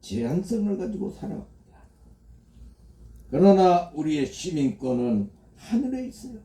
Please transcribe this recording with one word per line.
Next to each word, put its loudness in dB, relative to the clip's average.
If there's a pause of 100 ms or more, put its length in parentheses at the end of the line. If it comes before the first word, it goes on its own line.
제한성을 -2
가지고 -6
살아갑니다. -12 (1800)
그러나 6
우리의 -2
시민권은 -2 (240)
하늘에 -4
있어요. -16